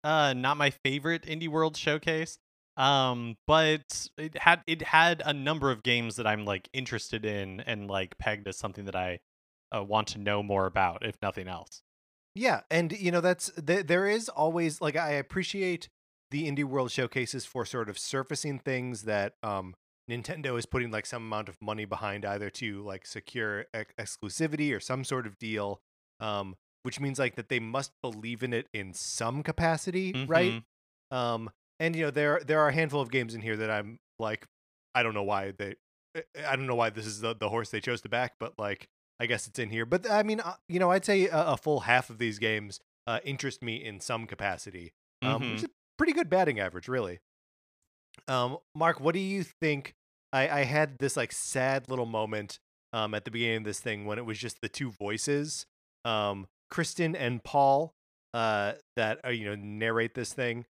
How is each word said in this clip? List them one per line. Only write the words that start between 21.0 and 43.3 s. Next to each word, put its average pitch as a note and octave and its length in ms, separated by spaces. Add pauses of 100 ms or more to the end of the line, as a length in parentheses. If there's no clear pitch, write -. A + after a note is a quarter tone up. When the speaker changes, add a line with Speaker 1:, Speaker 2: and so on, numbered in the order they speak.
Speaker 2:
some A#2 160
amount G#2+ 260
of - 140
money G#2+ 240
behind, G2+ 400
either G2+ 240
to, G2+ 320
like, G2 240
secure G#2+ 680
ex-, A2 260
exclusivity D3 800
or F#2+ 40
some C3 220
sort B2+ 240
of G2+ 120
deal, G#2 420 (400)
um, G2+ 360 (260)
which B2+ 180
means, C#3 180
like, B2+ 180
that A#2 120
they B2+ 100
must A#2 340 (100)
believe A#2 400
in B2 100
it A2+ 220
in F#2+ 180
some A#2+ 500
capacity, E3 840
right? E3+ 240
Speaker 1:
Mm-hmm. - 640
Speaker 2:
Um, A#2 340 (300)
and, E3 160
you D#3+ 80
know, D3 60
there, D3 340
there D3+ 160
are D3+ 80
a C3+ 60
handful D3 260
of A#2+ 100
games A#2+ 240
in A2 60
here A2 160
that A2 140
I'm G#2+ 280 (200)
like, A2 260 (500)
I B2 80
don't A2+ 120
know G2+ 100
why G2 320
they, G2+ 200 (380)
I, D#3+ 80 (260)
I C3+ 80
don't C3+ 100
know B2+ 80
why A#2 160
this G#2+ 160
is G#2 140
the, A2+ 140
the G#2 140
horse A2 220
they G#2+ 100
chose A#2+ 220
to G#2 80
back, A#2+ 280
but, A2 200
like, G2+ 300 (300)
I B2 80
guess A#2 200
it's G#2+ 120
in A2+ 120
here. A2+ 160
But, F3+ 240
I G#3+ 140
mean, G#3+ 160
uh, E3+ 140 (140)
you F3 100
know, F3+ 120
I'd F#3 140
say F#3+ 240
a, D#3+ 240
a B2+ 40
full D3 240
half B2 300
of A2 80
these A2 200
games, G#2+ 420 (260)
uh, A#2 180
interest C#3 380